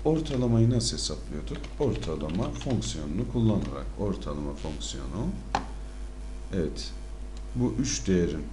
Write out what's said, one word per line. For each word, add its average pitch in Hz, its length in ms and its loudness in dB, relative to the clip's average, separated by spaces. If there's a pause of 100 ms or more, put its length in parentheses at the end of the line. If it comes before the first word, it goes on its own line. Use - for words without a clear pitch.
Ortalamayı 123 640 6
nasıl 120 260 2
hesaplıyorduk? - 600 -4 (240)
Ortalama 87 680 0
fonksiyonunu 98 800 -2
kullanarak. 104 540 2 (140)
Ortalama 73 640 -2
fonksiyonu. 73 640 -4 (1300)
Evet. 78 360 -2 (640)
Bu 123 260 2
üç - 260 0
değerin 85 360 4 (100)